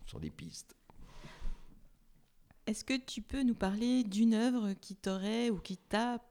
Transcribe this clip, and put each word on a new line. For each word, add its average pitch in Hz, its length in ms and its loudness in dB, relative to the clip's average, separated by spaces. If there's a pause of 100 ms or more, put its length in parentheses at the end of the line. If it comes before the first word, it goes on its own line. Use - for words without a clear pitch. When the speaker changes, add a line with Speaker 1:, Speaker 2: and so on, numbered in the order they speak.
Speaker 1:
ce - 60 -12
sont - 80 -10
des 78 100 -6
pistes. - 460 -14 (1900)
Speaker 2:
Est-ce - 180 -2
que 262 120 2
tu 247 260 -8
peux 269 200 -4
nous 233 120 4
parler 233 480 4
d'une 214 320 4
œuvre 226 380 2
qui - 220 -12
t'aurait 208 540 0
ou 196 80 0
qui 185 200 -8
t'a 233 420 -2 (120)